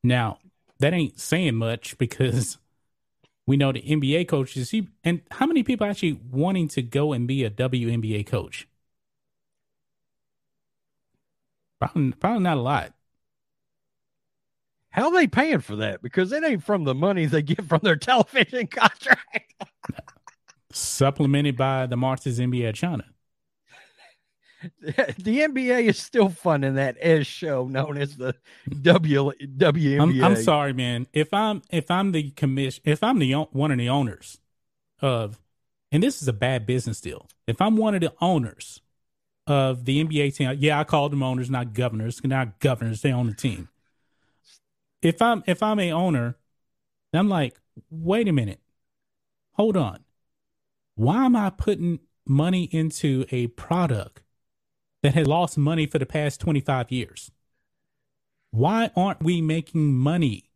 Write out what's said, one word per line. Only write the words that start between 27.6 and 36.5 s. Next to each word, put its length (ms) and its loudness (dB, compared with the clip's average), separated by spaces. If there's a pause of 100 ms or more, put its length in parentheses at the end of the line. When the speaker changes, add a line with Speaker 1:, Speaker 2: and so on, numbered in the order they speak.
Speaker 2:
known 300 -4
as 220 -4
the 160 -4 (480)
W, 500 4 (240)
W 460 4
N 100 6
B 80 2
A. 60 6
Speaker 1:
I'm, 100 6
I'm 60 -2
sorry, 320 2
man. 400 -4
If 180 0
I'm, 380 0
if 200 -2
I'm 220 0
the 200 -2
commis-, 520 -2
if 180 2
I'm 160 2
the 180 2
o-, 160 -2
one 180 0
of 80 0
the 100 -2
owners 500 -4 (600)
of, 400 -2 (500)
and 120 2
this 180 -2
is 80 -2
a 60 0
bad 320 -2